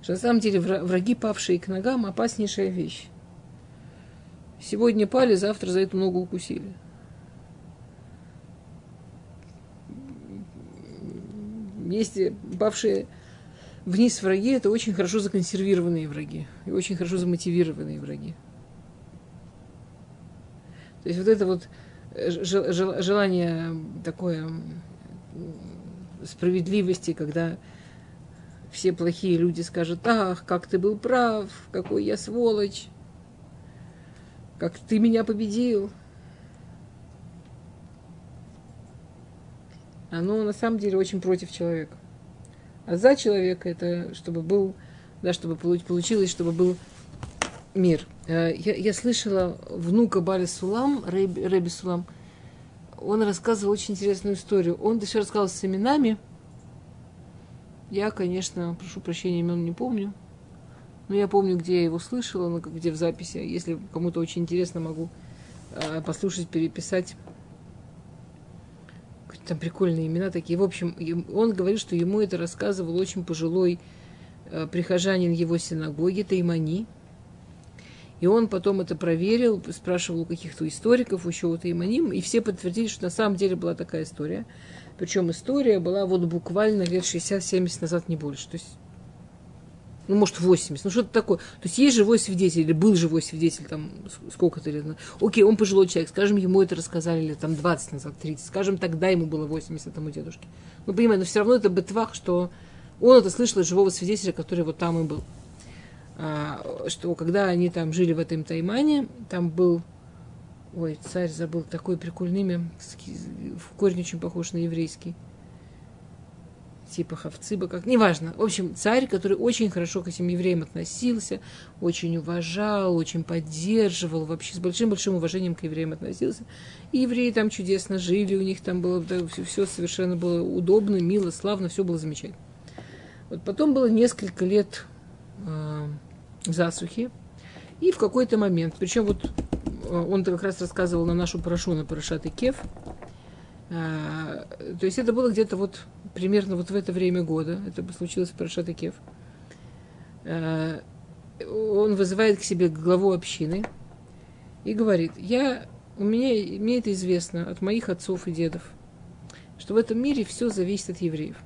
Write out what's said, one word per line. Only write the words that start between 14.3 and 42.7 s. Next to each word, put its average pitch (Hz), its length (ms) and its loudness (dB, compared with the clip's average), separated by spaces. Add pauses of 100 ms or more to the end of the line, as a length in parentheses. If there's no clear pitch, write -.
это 240 180 2
очень 226 220 0
хорошо 190 280 0
законсервированные 180 880 0
враги 151 380 -8 (200)
и 190 40 -6
очень 185 260 -2
хорошо 175 200 -2
замотивированные 165 840 0
враги. 143 340 -10 (2750)
То - 60 -6
есть 170 100 -2
вот 190 100 0
это 208 180 6
вот, 180 220 -2 (460)
э, - 160 -2
ж-, 175 140 -4
жел-, 185 280 2
жел-, 180 300 0
желание 175 720 0 (280)
такое, 165 380 -4
м, 160 400 -10 (1400)
справедливости, 180 880 0
когда 165 440 -2 (1160)
все 180 200 0
плохие 170 460 0
люди 170 240 2
скажут: 170 440 -4
"Ах, 202 380 2
как 180 220 -2
ты 190 120 0
был 208 200 2
прав, 233 500 2 (220)
какой 202 340 -2
я 208 120 0
сволочь, 214 720 0 (1700)
как 170 200 -4
ты 220 200 0
меня 226 260 4
победил". 214 640 0 (4000)
Оно 202 340 0
на 208 80 -2
самом 226 260 0
деле 202 180 0
очень 190 240 0
против 180 300 0
человека. 165 460 -4 (880)